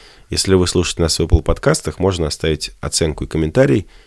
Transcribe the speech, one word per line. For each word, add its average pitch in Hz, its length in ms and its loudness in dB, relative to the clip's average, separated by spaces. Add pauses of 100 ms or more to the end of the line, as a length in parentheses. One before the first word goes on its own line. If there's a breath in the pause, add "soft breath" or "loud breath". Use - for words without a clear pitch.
(300 soft breath)
Если 87 240 0
вы 90 120 6
слушаете - 360 -2
нас 80 180 0
в 87 40 0
Apple 78 180 2
подкастах, - 580 -2
можно 87 280 0
оставить 78 520 -4
оценку 78 460 -4
и - 20 -8
комментарий. 104 580 2 (220 soft breath)